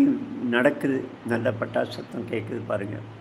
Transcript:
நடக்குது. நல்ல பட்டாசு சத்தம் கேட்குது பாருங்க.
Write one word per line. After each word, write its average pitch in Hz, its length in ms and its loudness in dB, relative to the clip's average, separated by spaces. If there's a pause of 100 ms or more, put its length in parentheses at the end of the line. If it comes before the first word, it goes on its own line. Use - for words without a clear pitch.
(500)
நடக்குது. 135 560 4 (220)
நல்ல 117 240 2
பட்டாசு 117 380 -2
சத்தம் - 400 -8
கேட்குது 113 380 -4
பாருங்க. 107 300 -4 (240)